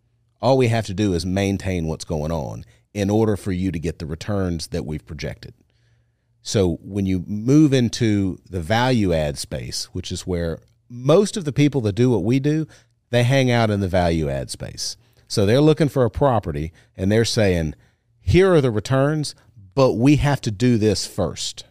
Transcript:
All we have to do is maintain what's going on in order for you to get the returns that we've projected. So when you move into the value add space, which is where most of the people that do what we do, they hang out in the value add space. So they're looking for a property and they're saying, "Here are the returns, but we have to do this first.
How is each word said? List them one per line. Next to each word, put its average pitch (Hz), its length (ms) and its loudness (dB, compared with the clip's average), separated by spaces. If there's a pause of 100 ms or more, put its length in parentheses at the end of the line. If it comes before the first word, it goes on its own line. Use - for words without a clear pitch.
(420)
All 131 160 4
we 131 100 4
have 113 200 0
to 101 60 -8
do 98 200 0
is 85 120 -2
maintain 92 600 -2
what's 78 180 -6
going 78 280 -6
on 62 340 -8 (280)
in 101 180 0
order 107 260 2
for 101 140 -6
you 92 200 -2
to 82 80 -6
get 80 200 -6
the 80 80 -10
returns 87 600 -6
that 82 140 -6
we've 76 220 -10
projected. - 480 -12 (880)
So 90 400 0
when 98 240 -4
you 92 220 -2
move 127 440 4
into 107 680 0 (100)
the 95 120 -6
value 110 520 2
add 73 240 -2
space, - 560 -10
which - 180 -8
is 90 140 -10
where 85 340 -4 (300)
most 147 480 2
of 185 80 -8
the 143 80 -6
people 143 280 2
that 107 120 -2
do 120 160 2
what 107 140 0
we 120 160 2
do, 151 280 -2 (440)
they 120 120 2
hang 127 280 2
out 117 180 2
in 104 120 0
the 98 60 0
value 85 420 2
add 67 200 -6
space. - 480 -10 (300)
So 104 180 0
they're 117 160 4
looking 151 280 4
for 131 160 0
a 113 40 0
property 90 640 -2 (220)
and 95 160 -2
they're 113 120 4
saying, 87 520 0 (440)
"Here 185 340 4
are 160 80 6
the 127 100 2
returns, 139 640 0 (400)
but 131 180 4
we 127 220 4
have 139 260 0
to 117 100 -4
do 120 260 2
this 104 280 2
first. - 640 -6